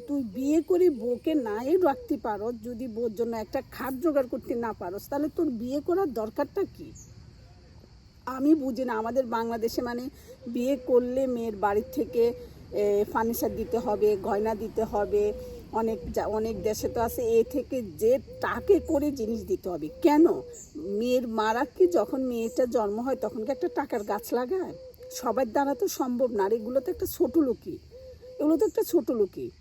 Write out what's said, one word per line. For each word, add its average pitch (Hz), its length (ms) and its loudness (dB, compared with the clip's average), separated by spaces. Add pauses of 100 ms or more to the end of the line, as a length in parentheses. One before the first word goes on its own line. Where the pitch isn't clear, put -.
তুই 285 160 -2
বিয়ে 269 380 0
করে 359 280 4
বউকে 247 460 0
নাই 254 420 0
রাখতে 330 400 2
পারো, 214 300 -4 (160)
যদি 240 240 -8
বউর 226 260 -4
জন্য 233 240 -2
একটা 226 240 -4 (100)
খাট 262 220 -6 (100)
জোগাড় 277 240 4
করতে 262 280 -4
না 233 180 -2
পারো, 190 240 -8 (120)
তাহলে 285 260 0
তোর 339 140 0
বিয়ে 247 320 -2
করার 349 320 0
দরকারটা 220 500 -2 (120)
কি? - 160 -16 (1300)
আমি 269 300 2
বুঝি 262 300 0
না। 240 80 -2
আমাদের 233 320 0
বাংলাদেশে 226 560 -2
মানে 240 220 -4 (440)
বিয়ে 240 280 0
করলে 254 520 2
মেয়ের 226 280 -2
বাড়ির 202 400 0
থেকে, 233 280 0 (480)
এ, 208 420 2
ফার্নিচার 226 420 0
দিতে 226 220 -2
হবে, 214 460 2
গয়না 220 320 0
দিতে 220 280 -2
হবে, 208 500 0 (380)
অনেক 226 280 0 (140)
জা-, 165 160 0
অনেক 220 340 -2
দেশে 220 260 0
তো 240 120 -2
আছে 233 200 0
এ 233 220 6
থেকে 262 380 -4
যে 214 380 2 (220)
টাকে 233 380 4
করে 294 320 0
জিনিস 220 320 -4
দিতে 180 260 -4
হবে। 156 180 -6 (140)
কেন? 302 240 8 (500)
মেয়ের 233 520 0
মারা 220 380 0
কি 359 220 4
যখন 330 360 2
মেয়েটা 240 420 0
জন্ম 220 340 0
হয় 254 160 -2
তখন 226 300 -4
কি 240 60 -2
একটা 269 160 -2
টাকার - 360 -4
গাছ 208 300 -4
লাগায়? 254 420 -2 (360)
সবার 453 400 0
দ্বারা 285 240 2
তো 392 120 0
সম্ভব 254 440 0
না, 202 140 2
আর 208 80 0
এগুলো 240 260 0
তো 359 120 -2
একটা - 140 -4
ছোট 320 320 0
লোকই, 262 400 2 (640)
এগুলো 311 180 4
তো 440 80 4
একটা 415 180 2
ছোট 302 280 2
লোকই। 185 380 0 (120)